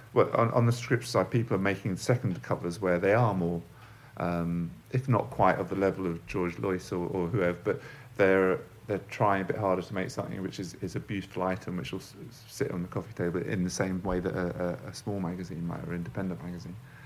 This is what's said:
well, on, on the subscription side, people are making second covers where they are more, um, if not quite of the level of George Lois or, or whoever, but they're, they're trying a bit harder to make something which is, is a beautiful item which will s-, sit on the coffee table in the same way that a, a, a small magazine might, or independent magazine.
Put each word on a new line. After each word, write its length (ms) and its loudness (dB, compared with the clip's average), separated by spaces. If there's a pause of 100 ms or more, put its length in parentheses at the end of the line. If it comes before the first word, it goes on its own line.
(140)
well, 200 6
on, 180 4
on 140 6
the 40 6
subscription 380 0
side, 220 2
people 260 2
are 40 0
making 360 0
second 460 2
covers 380 -4
where 200 2
they 140 6
are 200 4
more, 260 0 (580)
um, 520 0 (220)
if 160 0
not 220 4
quite 280 4
of 100 -2
the 80 -4
level 300 2
of 220 -4
George 320 -2
Lois 320 -2
or, 160 -2
or 180 0
whoever, 380 2
but 180 0 (340)
they're, 440 6 (260)
they're 140 -2 (100)
trying 320 2
a 20 -2
bit 120 -2
harder 260 2
to 100 -10
make 180 -2
something 300 -6
which 200 -6
is, 220 -8
is 120 -6
a 60 -4
beautiful 420 -6
item 340 -2
which 140 -6
will 80 -6
s-, 160 -14 (320)
sit 240 -4
on 100 -4
the 80 -6
coffee 240 -8
table 300 -2
in 220 0
the 60 0
same 340 0
way 160 0
that 160 -2
a, 500 -2
a, 40 -8
a 40 -12
small 240 -6
magazine 480 -6
might, 220 -6
or 60 -6
independent 500 -6
magazine. 320 -10 (300)